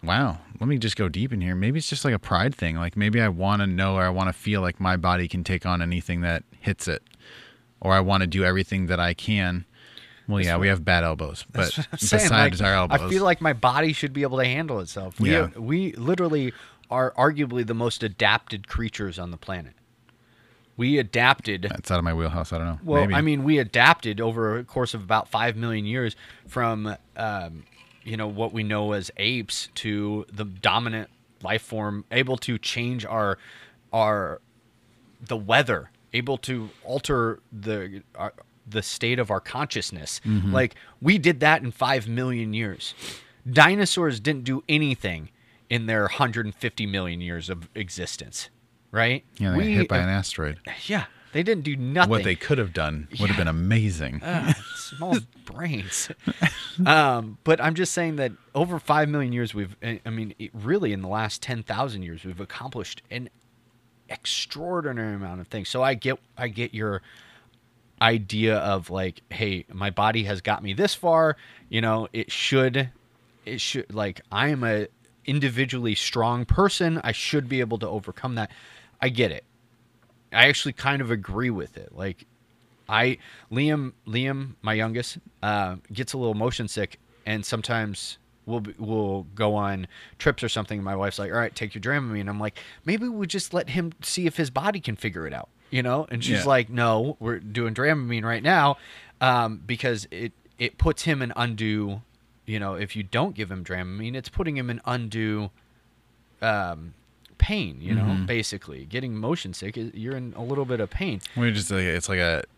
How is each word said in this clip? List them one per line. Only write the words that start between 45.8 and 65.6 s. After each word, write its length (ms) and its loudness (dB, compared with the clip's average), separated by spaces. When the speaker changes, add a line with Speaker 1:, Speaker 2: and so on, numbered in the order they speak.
Speaker 2:
their 220 2
hundred 380 0
and 100 -6
fifty 300 -4
million 360 -2
years 280 -8
of 260 -8
existence, 760 -10
right? 320 2
Speaker 1:
Yeah, 140 2
they 60 4
got 80 4
Speaker 2:
We 80 2
Speaker 1:
hit 140 4
by 120 0
Speaker 2:
have 100 2
Speaker 1:
an 40 2
asteroid. 460 -2
Speaker 2:
Yeah, 200 -2
they 120 0
didn't 200 2
do 140 -2
nothing. 320 4
Speaker 1:
What 160 4
they 100 4
could 220 0
have 160 -2
done 340 -2
would 100 2
have 80 2
Speaker 2:
Yeah. 0 -
Speaker 1:
been 100 2
amazing. 760 2
Speaker 2:
Uh, 300 0
small 420 -2
<laughs> 140 -20
brains. 640 -6
Um, 600 4
but 160 6
I'm 120 2
just 200 -2
saying 240 0
that 160 -2
over 260 0
five 280 4
million 240 0
years, 220 -2
we've, 280 -4
I, 240 -6
I 40 -6
mean, 300 -6
it 140 -10
really 380 0
in 100 -2
the 60 -6
last 340 -4
ten 220 -6
thousand 400 -4
years, 220 -10
we've 160 -10
accomplished 680 -10
an 200 -8
extraordinary 1080 -4
amount 260 -8
of 60 -12
things. 220 -8